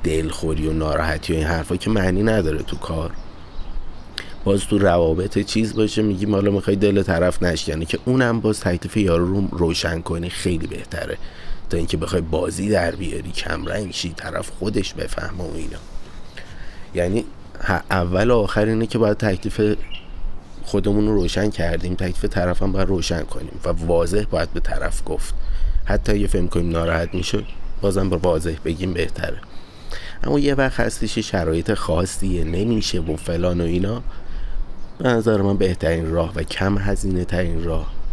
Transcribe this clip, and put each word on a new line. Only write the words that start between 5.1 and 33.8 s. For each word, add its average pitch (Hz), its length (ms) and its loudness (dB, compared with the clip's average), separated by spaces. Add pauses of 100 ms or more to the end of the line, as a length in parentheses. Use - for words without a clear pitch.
چیز 107 360 0
باشه، 107 280 2
می‌گیم 104 320 2
حالا 101 160 4
می‌خوای 98 260 2
دل 98 260 4
طرف 90 400 2
نشکنه، 80 420 0
که - 200 -2
اونم 123 360 2
باز 107 200 0
تکلیف 90 360 -2
یارو 90 300 4
رو 95 260 0
روشن 85 480 0
کنی 85 300 -4
خیلی 82 360 -2
بهتره - 520 -8 (520)
تا 87 60 2
اینکه 80 200 0
بخوای 85 260 -2
بازی 80 460 -2
در 92 260 2
بیاری، 85 360 -6
کمرنگ - 640 -4
شی، - 240 -6
طرف - 340 -8
خودش - 440 -4
بفهمه - 500 -6
و 82 100 -6
اینا. 80 240 -6 (1160)
یعنی 92 300 0 (360)
ه-، - 300 0
اول 92 400 2
و 120 80 6
آخر 104 280 2
اینه 113 200 2
که 110 120 -2
باید 107 180 4
تکلیف 104 600 0 (880)
خودمون 104 440 2
رو 107 80 4
روشن 95 360 2
کردیم، 90 440 0
تکلیف 90 300 0
طرف 90 380 2
هم 95 100 2
باید 92 160 4
روشن 85 340 0
کنیم - 420 -6
و 90 40 0
واضح 85 640 2
باید 85 220 0
به 85 80 0
طرف - 460 2
گفت. - 280 0 (500)
حتی 104 280 2
اگه 101 140 4
فهم 90 220 4
کنیم 85 220 2
ناراحت 82 440 0
می‌شه، 92 280 0 (380)
بازم 98 280 2
با 87 100 2
واضح 82 460 2
بگیم 90 280 -2
بهتره. - 480 -2 (840)
اما 147 140 2
یه 139 160 4
وقت 131 260 2
هستش 110 360 0
یه 113 60 2
شرایط 85 520 0
خاصیه، 90 680 0
نمیشه 101 560 0
و 80 160 -2
فلان 87 440 0
و 85 40 2
اینا، 90 380 0 (960)